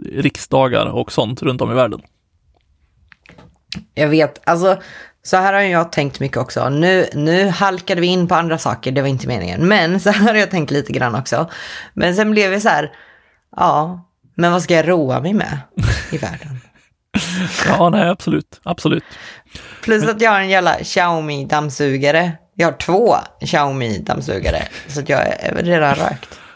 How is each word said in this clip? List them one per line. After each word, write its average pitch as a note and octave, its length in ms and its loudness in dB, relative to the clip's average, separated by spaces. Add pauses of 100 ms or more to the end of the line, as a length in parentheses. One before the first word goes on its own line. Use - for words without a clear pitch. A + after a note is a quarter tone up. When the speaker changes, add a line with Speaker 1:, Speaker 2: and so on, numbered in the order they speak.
(160)
Speaker 1:
riksdagar C3 720 0
och G#2+ 260 -4
sånt B2+ 300 -2
runt B2+ 200 -2
om B2 100 -2
i A#2 40 -2
världen. B2 260 0 (1900)
Speaker 2:
Jag D3+ 140 0
vet, D3+ 420 0
alltså, F#3 320 2 (420)
så - 140 0
här F#3+ 160 2
har G3 80 4
jag E3+ 300 2
tänkt C#3+ 280 -2
mycket C3+ 180 -4
också. B2 320 -2
Nu, E3+ 440 2
nu E3 340 2
halkade F#3 540 -2
vi F3+ 60 2
in F3+ 200 2
på F3 80 2
andra E3 220 0
saker, B2+ 340 -4
det C3+ 100 0
var C3+ 80 0
inte C3+ 180 -4
meningen. A#2+ 400 -2
Men F#3+ 320 2
<laughs> - 0 -
så F#3 100 2
här G3+ 240 4
har G#3+ 60 4
jag G3+ 120 0
tänkt D#3+ 200 -2
lite C#3+ 220 -2
grann A#2+ 220 -2
också. B2+ 340 -2 (440)
Men F3 220 0
sen G#3+ 160 2
blev G#3 200 2
vi G3+ 100 -2
så A3 80 2
här, D3 220 0 (640)
ja, E3+ 500 0 (300)
men F3 160 2
vad F3 120 2
ska F3 100 0
jag D#3+ 140 4
roa C3+ 340 2
mig F3 120 -2
med F3 260 -2 (520)
i D#3+ 60 -4
världen? C#3 460 -10
Speaker 1:
<laughs> - 40 -20 (1000)
Ja, F3 220 4
nej, E3+ 200 2
absolut, - 540 -4
absolut. D#3+ 400 -2 (800)
Speaker 2:
Plus A3 220 2
Speaker 1:
Men A3 100 0
Speaker 2:
att G#3+ 60 -6
jag A3+ 100 6
har G3+ 80 4
en F#3+ 100 -2
jävla F#3 340 4
Xiaomi-dammsugare. D3+ 1500 0 (240)
Jag E3+ 120 2
har D#3 100 0
två F#3+ 380 2 (260)
Xiaomi-dammsugare, A#2 1300 -2 (200)
så C#3+ 120 -8
att C#3 100 -4
jag - 340 0
är - 120 -4
väl E3+ 100 -2
redan D#3 300 2
rökt. - 440 -6 (160)